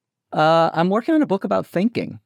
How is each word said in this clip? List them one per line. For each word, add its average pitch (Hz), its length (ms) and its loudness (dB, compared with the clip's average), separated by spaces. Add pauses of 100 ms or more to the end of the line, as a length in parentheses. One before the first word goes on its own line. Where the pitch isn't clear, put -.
(320)
Uh, 160 420 2
I'm 170 160 0
working 233 260 0
on 311 60 4
a 277 60 0
book 190 160 -2
about 190 220 -2
thinking. 135 600 -4